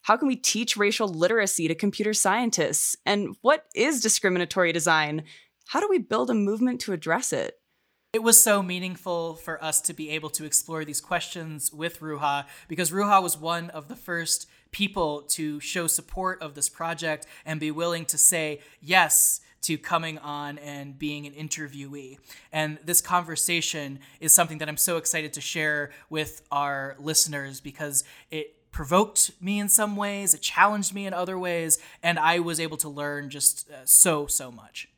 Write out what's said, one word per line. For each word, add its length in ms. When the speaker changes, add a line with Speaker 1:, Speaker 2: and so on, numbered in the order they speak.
Speaker 1:
How 140
can 120
we 100
teach 400
racial 320
literacy 580
to 80
computer 380
scientists? 800
And 360
what 240
is 260
discriminatory 720
design? 520
How 140
do 80
we 80
build 320
a 40
movement 480
to 120
address 400
it? 260
Speaker 2:
It 100
was 180
so 220
meaningful 720
for 260
us 200
to 120
be 180
able 180
to 160
explore 400
these 160
questions 720
with 260
Ruha, 460
because 200
Ruha 320
was 160
one 340
of 180
the 80
first 500
people 520
to 360
show 280
support 540
of 140
this 140
project 560
and 140
be 100
willing 360
to 120
say 440
yes 640
to 140
coming 420
on 400
and 380
being 300
an 60
interviewee. 840
And 320
this 160
conversation 960
is 120
something 260
that 100
I'm 80
so 180
excited 380
to 80
share 500
with 400
our 480
listeners 640
because 460
it 220
provoked 600
me 180
in 80
some 280
ways, 380
it 80
challenged 520
me 140
in 60
other 240
ways, 420
and 160
I 200
was 200
able 180
to 120
learn 400
just, 420
uh, 140
so, 420
so 240
much. 360